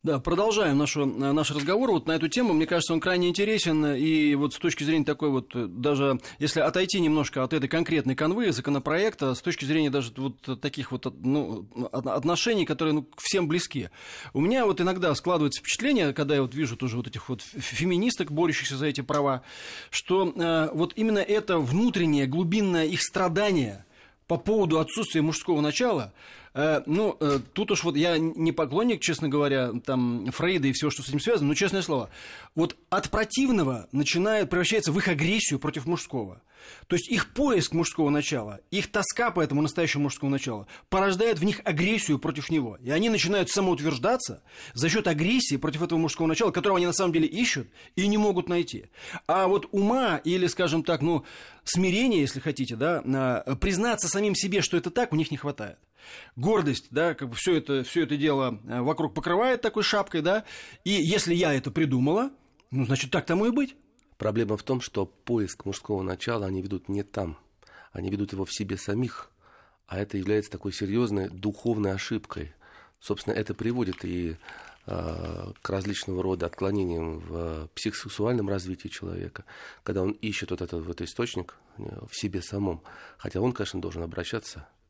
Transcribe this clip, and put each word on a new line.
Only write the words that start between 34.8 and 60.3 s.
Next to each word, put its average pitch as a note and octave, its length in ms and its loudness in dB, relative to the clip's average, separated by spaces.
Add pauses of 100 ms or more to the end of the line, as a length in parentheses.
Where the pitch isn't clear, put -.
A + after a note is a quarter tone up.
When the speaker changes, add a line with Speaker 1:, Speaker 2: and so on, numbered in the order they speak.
Speaker 1:
в F3+ 60 2
их F#3+ 100 0
агрессию E3 500 2
против D3 280 -4
мужского. B2 560 -4 (460)
То F3 80 2
есть - 120 -2
их - 240 -2
поиск B3 400 2
мужского D#3+ 380 0
начала, B2+ 500 -2 (100)
их G3 200 -2
тоска A3+ 400 0
по F3+ 100 -2
этому D3 220 2
настоящему D3+ 420 0
мужскому C#3 280 -2
началу A2+ 340 -4 (240)
порождает G3 480 2
в D#3 60 0
них G3+ 200 2
агрессию E3+ 540 2
против C#3 320 -4
него. B2 320 0
И B2 80 -6
они F#3 180 2
начинают G3+ 400 2
самоутверждаться E3 960 0 (320)
за C3+ 140 0
счёт G#3 180 0
агрессии E3+ 500 2
против D#3 260 -2
этого D#3+ 180 0
мужского D#3+ 260 0
начала, E3 240 2
которого F#3 280 2
они F3 80 2
на F3 60 0
самом F3+ 200 2
деле D#3 160 2
ищут G3 400 -2 (260)
и F#3+ 140 0
не G#3+ 100 4
могут F#3 300 2
найти. F3 380 -2 (420)
А F#3+ 180 2
вот G3+ 240 2
ума G#3 460 4
или, F3 320 2
скажем D#3+ 340 2
так, D#3+ 180 0
ну, D#3+ 240 2 (380)
смирения, F#3+ 580 2
если C3+ 200 0
хотите, B2+ 340 -4
да, D3 300 0
на-, C3 400 0 (160)
признаться G3+ 480 0
самим G3+ 260 2
себе, F#3+ 260 0
что - 160 0
это E3+ 140 0
так, B3 220 0
у D3+ 40 2
них D#3 140 0
не D3 60 -4
хватает. C#3 420 -8 (560)
Гордость, D3+ 560 0
да, D#3+ 240 2
как C3+ 140 -10
бы A#2 80 -12
всё F3+ 180 2
это, C#3 300 0
всё E3+ 180 0
это D3+ 140 0
дело, C#3 500 0
э, A#2+ 140 -4
вокруг D3+ 340 0
покрывает A3+ 480 2
такой G#3+ 220 0
шапкой, F#3+ 380 0
да, G3 220 0 (400)